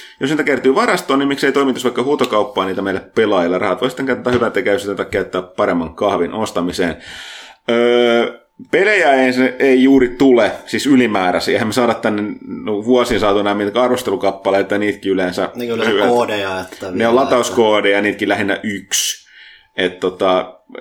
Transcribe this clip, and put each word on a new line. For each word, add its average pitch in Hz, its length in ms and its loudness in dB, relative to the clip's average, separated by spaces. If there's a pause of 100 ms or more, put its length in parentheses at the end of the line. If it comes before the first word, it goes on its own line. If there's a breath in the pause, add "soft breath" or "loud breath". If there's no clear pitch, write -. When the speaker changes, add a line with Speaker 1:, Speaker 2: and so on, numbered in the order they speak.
(200 loud breath)
Speaker 1:
Jos 135 100 -2
niitä 151 140 0
kertyy 135 320 2
varastoon, 180 440 0
niin 139 80 0
miksei 139 240 0
toimitus 135 320 0
vaikka 120 200 -2
huutokauppaa 113 600 0
niitä 95 160 -4
meille 95 180 -4 (160)
pelaajille? 92 420 2
Rahat 95 240 -2
voi 127 80 -2
sitten 135 160 -8
käyttää 123 280 -2
hyvän 120 180 0
tekeväisyyteen 101 460 -2
tai 95 80 -4
käyttää 92 360 -4
paremman 87 540 -4
kahvin 92 380 0
ostamiseen. 90 640 -4 (720 loud breath)
Öö, 120 640 2 (380)
pelejä 180 420 4
ei, 131 200 4
se, 127 260 2
ei 131 240 4
juuri 131 260 6
tule, 120 420 4 (140)
siis 117 220 -4
ylimääräisiä. 104 680 2
Eihän 110 140 0
me 107 60 -4
saada 117 200 2
tänne, 107 300 -2 (400)
no, 104 220 -4
vuosien 120 340 2
saatu 104 240 2
nämä 101 220 0
mitkä 107 160 -2
arvostelukappaleita, 98 960 0
ja 101 40 -2
niitäkin 101 320 -2
yleensä 92 440 -2
Speaker 2:
Ne 123 100 -8
yleensä 113 260 -2
Speaker 1:
hyvät. 101 160 2
Speaker 2:
koodeja, 107 520 -2
että - 260 -14
Speaker 1:
Ne 95 60 -10
on 92 60 -6
Speaker 2:
vielä, 117 180 2
Speaker 1:
latauskoodeja, 113 840 2
niitäkin 104 280 -2
lähinnä 98 340 -2
yksi. - 640 -6 (500 loud breath)
Et 90 220 -2
tota, 92 540 0 (280)